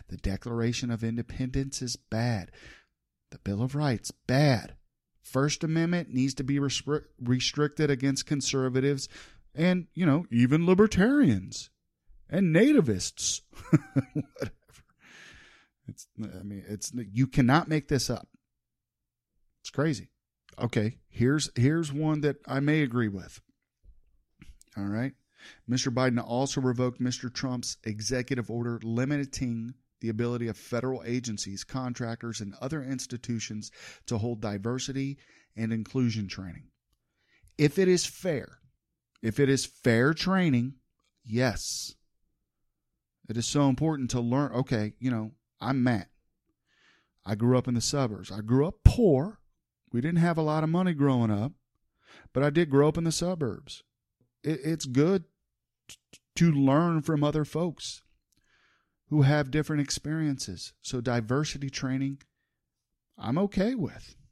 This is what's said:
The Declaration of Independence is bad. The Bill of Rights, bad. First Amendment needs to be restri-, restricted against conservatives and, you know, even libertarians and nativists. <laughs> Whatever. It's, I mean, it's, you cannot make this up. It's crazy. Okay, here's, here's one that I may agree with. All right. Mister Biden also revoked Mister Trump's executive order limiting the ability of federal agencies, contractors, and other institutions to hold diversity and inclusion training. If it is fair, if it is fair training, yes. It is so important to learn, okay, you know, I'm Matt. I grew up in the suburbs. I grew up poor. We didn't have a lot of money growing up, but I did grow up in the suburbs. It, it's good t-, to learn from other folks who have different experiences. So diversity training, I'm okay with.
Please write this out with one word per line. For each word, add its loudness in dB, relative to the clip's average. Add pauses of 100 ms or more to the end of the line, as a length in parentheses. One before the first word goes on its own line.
The -12
Declaration -2
of -2
Independence -4
is -6
bad. -4 (800)
The -18
Bill -4
of -4
Rights, -2
bad. 2 (480)
First -2
Amendment -2
needs 0
to -6
be -2
restri-, -2 (180)
restricted 0
against 0
conservatives 0 (460)
and, 2
you 0
know, 4
even 4
libertarians 4 (580)
and 2
nativists. 2 (280)
<laughs> - (420)
Whatever. -8 (1300)
It's, -16 (140)
I -12
mean, -12
it's, -10
you 0
cannot 4
make -2
this 0
up. -8 (1300)
It's -18
crazy. -4 (500)
Okay, -2 (100)
here's, 0
here's 2
one -2
that 0 (100)
I -4
may 2
agree 0
with. -10 (1400)
All -6
right. -4 (540)
Mister 0
Biden 2
also -2
revoked 0
Mister -4
Trump's -6
executive -4
order -4
limiting -4 (260)
the -4
ability -2
of -6
federal -4
agencies, -6
contractors, -8
and -10
other -6
institutions -8 (360)
to -2
hold -4
diversity -6 (380)
and -2
inclusion -2
training. -12 (920)
If 4
it 4
is 4
fair, -6 (640)
if -2
it 6
is 2
fair 2
training, 0 (500)
yes. -2 (1300)
It -8
is -2
so 2
important 0
to -2
learn, 0
okay, -2
you -4
know, -4 (280)
I'm 0
Matt. 0 (1200)
I -2
grew 4
up -2
in 0
the 0
suburbs. -4
I -8
grew 4
up -8
poor. 6 (520)
We 2
didn't 2
have 4
a 2
lot 2
of 0
money 2
growing 4
up, -2 (800)
but 2
I 4
did 2
grow 6
up 0
in -2
the 0
suburbs. -6 (640)
It, -2
it's -4
good 4 (640)
t-, -20 (400)
to 6
learn 4
from 0
other 0
folks -6 (1080)
who 4
have 4
different -2
experiences. -6
So -6
diversity -2
training, -4 (960)
I'm -4
okay 0
with. -8 (180)